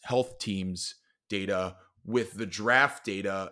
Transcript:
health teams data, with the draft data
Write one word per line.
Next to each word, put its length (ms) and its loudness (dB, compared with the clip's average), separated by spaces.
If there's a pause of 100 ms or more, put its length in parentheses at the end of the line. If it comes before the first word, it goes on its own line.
health 360 0
teams 560 -4 (320)
data, 480 -2 (300)
with 300 0
the 100 -4
draft 580 4
data 480 -2